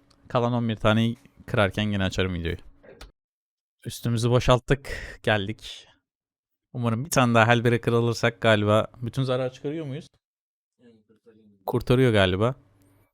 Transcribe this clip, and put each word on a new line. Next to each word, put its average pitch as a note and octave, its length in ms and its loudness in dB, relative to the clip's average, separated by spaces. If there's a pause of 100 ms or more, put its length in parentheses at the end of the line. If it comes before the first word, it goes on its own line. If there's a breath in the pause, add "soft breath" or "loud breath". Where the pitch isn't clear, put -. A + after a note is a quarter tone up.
(280)
Kalan A#2+ 240 0
on A#2+ 160 -2
bir G#2+ 80 -2
taneyi A2+ 400 2 (300)
kırarken G#2 360 0
yine G2+ 220 -2
açarım F#2 300 -2
videoyu. E2+ 220 -4 (1300)
Üstümüzü A#2 440 -2
boşalttık. B2+ 600 2 (320 loud breath)
Geldik. G#2+ 680 -4 (840)
Umarım A#2+ 320 -4
bir F3 60 -12
tane A#2+ 240 2
daha A2+ 120 6
Hellbreaker A#2 460 2
alırsak A#2 480 -2
galiba G#2+ 460 2 (100)
bütün A#2+ 260 -6
zarar B2+ 300 -4
çıkarıyor D3+ 340 -10
muyuz? C3 200 -12 (1600)
Kurtarıyor B2+ 460 0
galiba. G2 420 2 (600)